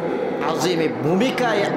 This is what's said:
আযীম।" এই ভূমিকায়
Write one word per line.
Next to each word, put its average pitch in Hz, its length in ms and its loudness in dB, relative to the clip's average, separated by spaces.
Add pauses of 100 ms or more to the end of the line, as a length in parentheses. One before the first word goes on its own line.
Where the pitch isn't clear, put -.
(500)
আযীম।" 165 300 0
এই 156 80 2
ভূমিকায় 214 760 0 (120)